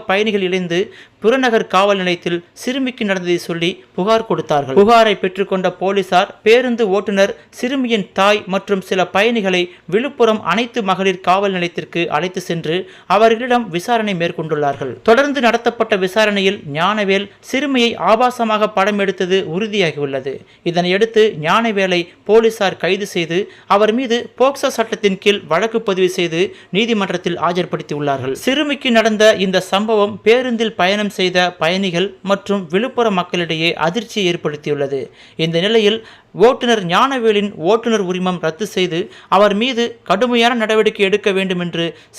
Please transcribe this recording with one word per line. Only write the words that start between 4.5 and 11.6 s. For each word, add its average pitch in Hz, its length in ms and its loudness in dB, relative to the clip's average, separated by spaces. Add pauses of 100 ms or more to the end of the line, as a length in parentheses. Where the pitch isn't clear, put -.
புகாரை 220 420 6
பெற்றுக்கொண்ட 185 460 -2 (140)
போலீசார் 190 500 0 (140)
பேருந்து 240 380 4 (120)
ஓட்டுநர், 196 380 0 (260)
சிறுமியின் 247 440 -2 (140)
தாய் 208 240 2 (120)
மற்றும் 190 360 -2
சில 185 240 0
பயணிகளை 196 480 0 (320)
விழுப்புரம் 226 480 0 (120)
அனைத்து 233 260 -2 (100)
மகளிர் 190 380 0
காவல் 196 280 2
நிலையத்திற்கு 170 460 -4 (160)